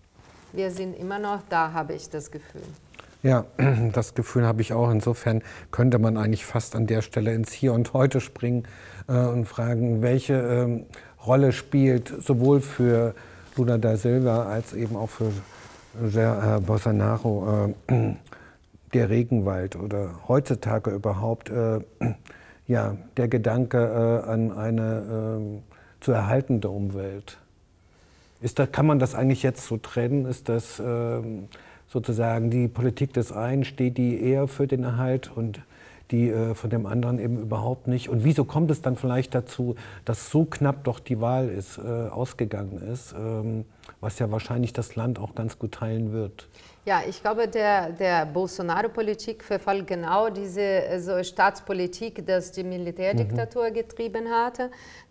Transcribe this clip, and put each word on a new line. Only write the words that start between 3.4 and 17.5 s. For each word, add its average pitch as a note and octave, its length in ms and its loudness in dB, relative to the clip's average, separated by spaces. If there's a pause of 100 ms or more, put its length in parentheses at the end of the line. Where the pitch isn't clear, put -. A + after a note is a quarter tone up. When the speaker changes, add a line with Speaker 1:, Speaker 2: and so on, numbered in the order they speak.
Speaker 2:
<clears throat> A#2 360 4
das A#2 220 -2
Gefühl A#2+ 320 2
habe A2+ 160 2
ich A2+ 100 -2
auch. A#2+ 180 4
Insofern A2+ 520 2 (280)
könnte A#2+ 280 4
man A2 180 4
eigentlich G#2+ 280 0
fast - 300 -4
an A#2 120 2
der A2 160 2
Stelle A2+ 320 0
ins A2+ 180 -2
Hier C3 200 2
und A#2 200 2
Heute C3+ 280 4
springen, A#2+ 460 -2 (420)
äh, C3 40 0
und B2 340 2
fragen, A#2 560 0
welche, C3 320 2
ähm, A#2+ 520 0 (400)
Rolle C3 260 6
spielt C3 600 2 (100)
sowohl C3+ 380 6
für A#2 540 2 (420)
Lula A#2+ 220 4
da A2 180 4
Silva A#2+ 500 2
als A2 260 -4
eben A2 240 -4
auch G#2+ 140 -4
für A2 200 -2 (800)
Jair, A2+ 460 4
äh, G#2 40 2
Bolsonaro, G#2 1120 2 (160)